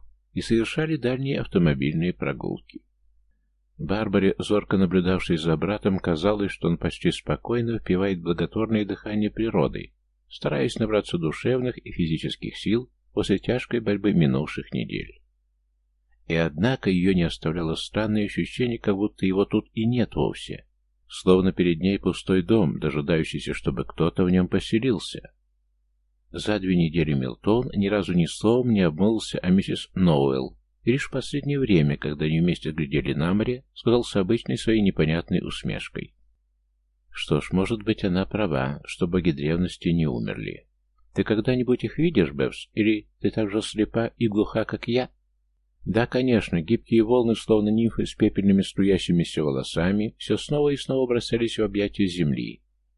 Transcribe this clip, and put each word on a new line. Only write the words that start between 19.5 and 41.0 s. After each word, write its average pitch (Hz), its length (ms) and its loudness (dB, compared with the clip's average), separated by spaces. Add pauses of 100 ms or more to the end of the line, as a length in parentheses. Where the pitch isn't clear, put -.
и 113 120 -2
нет 120 300 0
вовсе, - 500 -4 (420)
словно 92 440 4
перед 87 300 2
ней 95 180 2
пустой 92 440 0
дом, 95 360 2
дожидающийся, 76 760 -2
чтобы - 300 -4
кто-то 87 400 0
в 90 60 4
нём 90 180 4
поселился. 110 840 -2 (960)
За 104 280 -2
две 92 180 2
недели 78 360 2
Милтон 71 640 0
ни 98 120 2
разу 95 260 0
ни 85 120 4
словом 120 460 2
не 101 100 4
обмолвился 92 580 2
о 90 100 -2
миссис - 440 2
Ноуэлл, 69 640 2 (280)
и 117 60 2
лишь 139 160 0
в - 40 -14
последнее 139 480 -4
время, 80 380 4
когда 76 280 -4
они 80 140 0
вместе 85 320 -2
глядели 71 420 -2
на 82 200 0
море, 123 400 -2
сказал 120 300 2
с - 120 -6
обычной 107 400 0
своей 113 260 2
непонятной 85 600 2
усмешкой: - 720 -8 (960)
"Что - 320 -4
ж, - 100 -10
может 95 300 0
быть, 104 220 -2
она 95 220 0
права, 73 600 -2
что - 220 -4
боги 85 240 0
древности 80 580 -2
не 82 160 2
умерли. 67 600 -6 (480)